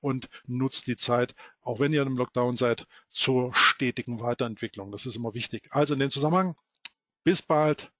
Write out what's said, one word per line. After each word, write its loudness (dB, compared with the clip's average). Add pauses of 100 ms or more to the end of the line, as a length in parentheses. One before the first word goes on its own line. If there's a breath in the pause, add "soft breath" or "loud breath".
und -2 (160 loud breath)
nutzt -2
die -2
Zeit, 0 (300 loud breath)
auch -6
wenn 2
ihr 4
im -2
Lockdown 0
seid, 2 (240 soft breath)
zur 0
stetigen 0
Weiterentwicklung. -6
Das -4
ist -4
immer -6
wichtig. -8
Also 0
in -4
dem 0
Zusammenhang, 2 (680)
bis 4
bald. 2